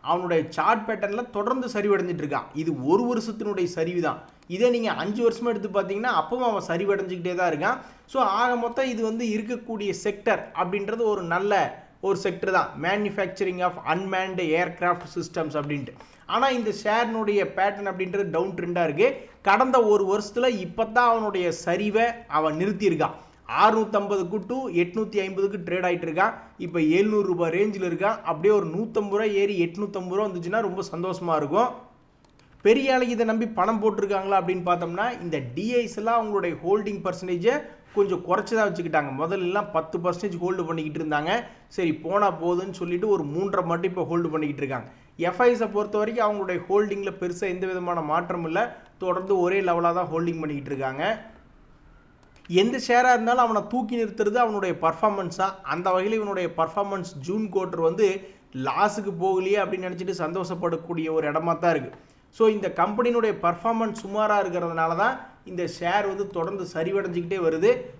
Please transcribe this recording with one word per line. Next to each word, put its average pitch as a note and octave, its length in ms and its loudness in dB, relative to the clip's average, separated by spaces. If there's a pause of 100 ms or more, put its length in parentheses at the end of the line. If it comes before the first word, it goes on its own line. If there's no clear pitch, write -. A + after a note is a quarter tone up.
அவனுடைய E3+ 560 0
chart G#3+ 320 2
பேட்டர்ன்ல G#3 420 -4
தொடர்ந்து B3 360 -2
சரிவடைஞ்சிட்டு F#3 580 0
இருக்கான். C#3+ 200 -2 (100)
இது D3 320 -2
ஒரு F#3 180 6
வருஷத்தினுடைய A3 600 -2
சரிவு E3+ 360 -2
தான். D3+ 220 -2 (240)
இதே G#3 240 2
நீங்க A3 220 0
அஞ்சு G#3 380 0
வருஷமா - 140 -6
எடுத்து G#3+ 240 -2
பார்த்தீங்கன்னா G3 520 -2
அப்பவும் B3 300 0
அவன் G3 160 0
சரிவடைஞ்சுக்கிட்டே F3+ 680 -2
தான் F3 180 2
இருக்கான். G3 260 0 (280)
So, C4+ 160 0
ஆக A#3 340 2
மொத்தம் A#3+ 320 -2
இது A#3 140 -2
வந்து A3+ 220 -2
இருக்கக்கூடிய G#3+ 680 -4 (100)
sector G3+ 380 0 (120)
அப்படின்றது G3 460 -2
ஒரு G#3 220 0
நல்ல F3+ 640 0 (140)
ஒரு F#3+ 220 0
sector F#3+ 280 -2
தான், F3+ 180 4 (140)
manufacturing F#3+ 760 -2
of F3+ 120 0 (140)
unmanned F#3 520 -2
aircraft F3 640 0 (140)
systems D#3+ 380 -4
அப்படின்ட்டு. C#3+ 360 -4 (380)
ஆனா B3 220 2
இந்த A#3 240 0 (120)
ஷேர்னுடைய G#3+ 600 2 (120)
pattern G3+ 300 0
அப்படின்றது F#3 440 -2
down F3 200 0
ட்ரெண்டா F3 340 -2
இருக்கு. F3 440 0 (140)
கடந்த B3 420 6
ஒரு G3+ 340 4
வருஷத்துல A3 480 0
இப்பதான் A3 320 0
அவனுடைய G#3+ 540 2 (120)
சரிவை G#3 480 2 (160)
அவன் D#3 260 2
நிறுத்தியிருக்கான். F3+ 600 0 (480)
அறுநூத்தம்பதுக்கு G#3 840 2
to B3 80 -4
எட்நூத்தி G3 680 -2
ஐம்பதுக்கு G3 380 -2
trade F3 260 -2
ஆயிட்டு F3 240 0
இருக்கான். F#3 260 2 (240)
இப்ப E3+ 220 -4
எழுநூறு G3 460 4
ரூபாய் E3+ 240 0
ரேஞ்சில் F#3+ 420 0
இருக்கான். G3 300 0
அப்படியே E3 320 4
ஒரு G3 120 4
நூத்தம்பது G#3 440 -2
ரூபாய் G#3 260 2
ஏறி G3 280 2
எட்நூத்தம்பது F#3 500 -4
ரூபாய் G#3 160 0
வந்துச்சுன்னா F3 300 -2
ரொம்ப F#3+ 220 -2 (100)
சந்தோஷமா E3+ 440 -2
இருக்கும். D#3+ 320 2 (920)
பெரிய C4 320 6
ஆளுக்கு B3+ 180 2
இதை A3+ 140 2
நம்பி A3 220 0
பணம் G#3 340 0
போட்டிருக்காங்களா G3+ 540 2
அப்படின்னு F#3 300 0
பார்த்தோம்னா F3 540 0
இந்த D#3+ 220 -4 (120)
டிஐஸ் A3+ 420 0
எல்லாம் A3+ 260 2
அவங்களுடைய F#3+ 420 -2
holding G3+ 380 0
பர்சன்டேஜை F#3 600 0 (320)
கொஞ்சம் F3+ 340 2
குறைச்சி G#3 260 0
தான் G#3 180 2
வச்சுக்கிட்டாங்க. D3+ 500 0
முதல்ல F#3 200 -2
எல்லாம் F#3 280 -2
பத்து D#3+ 280 -2
percentage F3 440 -2
hold F3+ 240 -2
பண்ணிக்கிட்டு D#3+ 380 -4
இருந்தாங்க. D#3 400 0 (240)
சரி E3+ 260 -2
போனா F3 500 0
போதுன்னு F3 260 0
சொல்லிட்டு F3 380 -2
ஒரு G3 160 2
மூன்றரை F3+ 400 -2
மட்டும் E3+ 260 -2
இப்போ F3+ 120 -4
hold E3 260 0
பண்ணிக்கிட்டு D3 340 -2
இருக்காங்க. C3 280 -6 (280)
எஃப்ஐஎஸை G#3+ 520 2
பொறுத்த G#3 280 -2
வரைக்கும் A3 280 0
அவங்களுடைய F#3+ 420 -2
ஹோல்டிங்ல G3+ 400 2 (120)
பெருசா F3 200 -4
எந்த F#3 260 -2
விதமான F3+ 340 -2
மாற்றம் E3+ 440 -2
இல்ல, F#3+ 380 -2 (160)
தொடர்ந்து F#3 400 0
ஒரே F3+ 220 4
லெவலா E3+ 340 2
தான் F3+ 120 0
holding E3 340 -2
பண்ணிக்கிட்டு C#3+ 300 -6
இருக்காங்க. C#3+ 540 -4 (1200)
எந்த G#3+ 400 2
ஷேரா B3 240 6
இருந்தாலும் A#3+ 300 4
அவனை A3 260 2
தூக்கி A#3 360 -2
நிறுத்துறது G#3 300 -2
அவனுடைய G#3 460 2
பர்ஃபார்மன்ஸ் F3+ 560 0
தான். F#3+ 260 -2
அந்த E3+ 280 -2
வகையில் F#3+ 260 2
இவனுடைய G3 400 -2
performance F#3 640 -2
June G3+ 320 -2
quarter F3+ 280 -2
வந்து F#3+ 500 2 (220)
லாஸுக்கு F#3+ 680 0
போகலையே F#3+ 360 2
அப்படின்னு F#3 320 -2
நினைச்சிட்டு F#3 300 -6
சந்தோஷப்படக்கூடிய E3+ 920 -4
ஒரு D3+ 200 2
இடமா D#3+ 260 0
தான் E3+ 120 4
இருக்கு. C#3+ 280 -2 (320)
So, A3 180 4
இந்த G3+ 280 0
கம்பெனியினுடைய A3 680 2
performance A3 520 0 (120)
சுமாரா G#3 360 2
இருக்கிறதுனால E3 540 0
தான் B3 240 0 (240)
இந்த F3 240 -4 (120)
share F#3+ 260 2
வந்து G3 200 -4
தொடர்ந்து F3+ 480 -4
சரிவடைஞ்சுக்கிட்டே F3 680 -2
வருது. E3 340 4 (240)